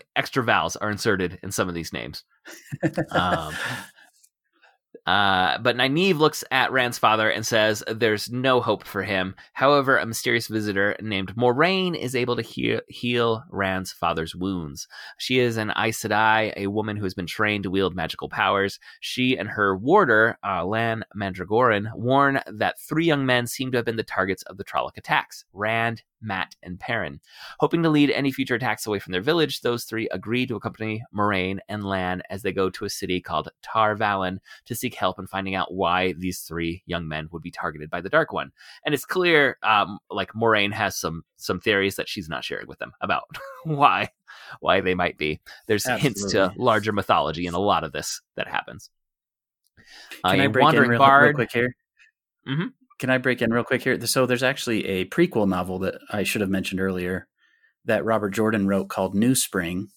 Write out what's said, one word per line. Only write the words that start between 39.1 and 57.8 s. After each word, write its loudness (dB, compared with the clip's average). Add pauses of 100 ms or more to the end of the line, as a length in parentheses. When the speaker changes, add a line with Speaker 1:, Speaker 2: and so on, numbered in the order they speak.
Speaker 1:
um, 2 (100)
like, -6
Moraine 2
has -2
some, -6 (140)
some -4
theories 2
that -8
she's -10
not -6
sharing -8
with -16
them -12 (100)
about -2 (180)
<laughs> -18
why, 2 (500)
why 4
they 2
might 0
be. -2 (280)
There's 2
hints 0 (100)
to 4
Speaker 2:
Absolutely. 0
Speaker 1:
larger 2
mythology 0
in -4
a -2
lot 2
of -6
this -8 (140)
that -4
happens. -8 (1300)
Uh, 2
Speaker 2:
Can 4
I 4
Speaker 1:
a 4
Speaker 2:
break 4
in 8
Speaker 1:
wandering 6
Speaker 2:
real, 2
Speaker 1:
bard. 8
Speaker 2:
real 4
quick 0
here? 0 (720)
Speaker 1:
Mm-hmm. -2 (300)
Speaker 2:
Can -4
I 4
break 0
in 2
real 2
quick 0
here? 0
So 4
there's 2
actually 0
a 0
prequel 2
novel 0
that -2 (140)
I -2
should -2
have 0
mentioned -2
earlier -2 (560)